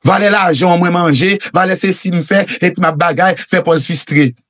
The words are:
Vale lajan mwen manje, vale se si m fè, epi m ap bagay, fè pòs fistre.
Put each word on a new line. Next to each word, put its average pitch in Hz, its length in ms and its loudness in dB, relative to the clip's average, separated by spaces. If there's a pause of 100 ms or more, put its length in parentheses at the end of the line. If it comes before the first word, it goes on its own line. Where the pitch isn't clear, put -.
Vale 196 300 2
lajan 175 460 2
mwen 175 140 0
manje, 175 440 0 (160)
vale 185 240 0
se 190 160 -2
si - 200 -4
m 170 120 0
fè, 202 160 0 (160)
epi 180 240 -2
m 165 80 2
ap 156 80 -6
bagay, 170 400 0
fè - 280 -2
pòs 160 200 0
fistre. 147 460 0 (180)